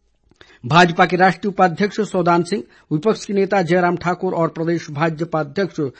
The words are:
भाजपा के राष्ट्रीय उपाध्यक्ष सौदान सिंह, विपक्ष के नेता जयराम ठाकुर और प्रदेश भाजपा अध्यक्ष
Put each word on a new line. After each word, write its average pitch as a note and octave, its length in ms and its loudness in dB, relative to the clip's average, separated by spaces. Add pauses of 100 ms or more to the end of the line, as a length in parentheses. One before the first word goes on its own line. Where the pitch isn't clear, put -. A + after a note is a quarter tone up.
(640)
भाजपा E3+ 420 4
के F3 100 -2
राष्ट्रीय F#3 340 2
उपाध्यक्ष F#3 520 0
सौदान F3 420 2
सिंह, G#3 200 -6 (280)
विपक्ष G#3+ 340 -2
के G#3 80 -8
नेता G3 280 0
जयराम F3 360 0
ठाकुर F3+ 360 -4
और E3 140 0
प्रदेश E3 440 -4
भाजपा D#3+ 480 -2
अध्यक्ष D#3 400 -6 (200)